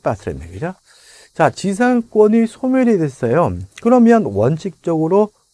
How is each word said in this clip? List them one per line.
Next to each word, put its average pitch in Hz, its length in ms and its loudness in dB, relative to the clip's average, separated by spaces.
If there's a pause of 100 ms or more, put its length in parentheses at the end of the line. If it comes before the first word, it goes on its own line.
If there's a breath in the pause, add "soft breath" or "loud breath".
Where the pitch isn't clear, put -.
빠스랬네, 85 460 -8
그죠? 143 260 -12 (580 soft breath)
자, 151 160 0
지상권이 226 960 0
소멸이 254 520 0
됐어요. 127 600 -2 (240)
그러면 233 440 4
원칙적으로 165 1080 -2 (220)